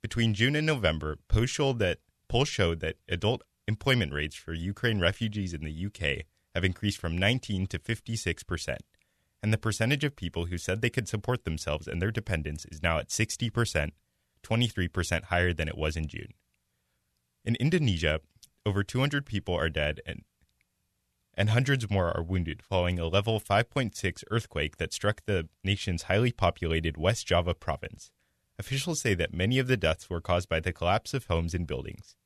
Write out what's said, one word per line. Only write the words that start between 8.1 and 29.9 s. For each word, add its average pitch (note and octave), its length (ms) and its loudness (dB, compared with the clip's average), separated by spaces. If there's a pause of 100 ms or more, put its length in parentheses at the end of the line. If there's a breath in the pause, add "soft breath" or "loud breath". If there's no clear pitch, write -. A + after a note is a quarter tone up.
percent, D#2+ 400 -6 (600)
and G#2+ 100 2
the A2 60 2
percentage B2 460 0
of C#3+ 120 -2
people E2+ 300 -4
who F2 120 -4
said G2 220 -2
they A#2+ 100 2
could G#2 180 -4
support A#2 360 -2
themselves D2+ 440 -4
and E2+ 120 -4
their G2+ 120 0
dependents D#2 540 -4
is D#2 160 -12
now E2 160 2
at - 120 -6
sixty - 400 -2
percent, D#2 440 -2 (500)
twenty-three A2 440 0
percent E2+ 360 -2
higher F2 280 2
than D#2+ 140 -2
it - 100 -6
was D#2 200 -2
in D#2 100 -2
June. - 280 -12 (1120)
In A2+ 120 0
Indonesia, F#2+ 640 2 (460)
over G2+ 160 2
two B2 180 -2
hundred C#3 240 0
people F#2+ 300 -2
are E2 160 0
dead D2+ 340 -2
and, - 180 -10 (1120)
and G#2+ 160 2
hundreds B2 380 2
more F#2+ 260 2
are E2+ 80 -2
wounded E2 400 -2
following F2+ 360 2
a E2+ 80 -2
level G#2 320 2
five G#2 320 2
point B2 260 -2
six - 340 -4
earthquake D#2 480 -2
that - 140 -2
struck - 320 -2
the F2+ 240 0 (160)
nation's F#2+ 400 0
highly A#2 280 2
populated E2 640 0
West F2+ 300 0
Java F2 280 2
province. - 560 -8 (480)
Officials C#3 420 -4
say G#2 140 4
that E2+ 180 0
many G#2+ 260 2
of B2+ 80 2
the B2+ 100 4
deaths D#2+ 340 0